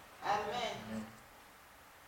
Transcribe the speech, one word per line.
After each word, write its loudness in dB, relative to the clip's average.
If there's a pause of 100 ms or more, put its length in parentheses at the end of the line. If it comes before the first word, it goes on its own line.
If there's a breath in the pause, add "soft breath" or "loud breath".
(260)
Amen. 4 (1080)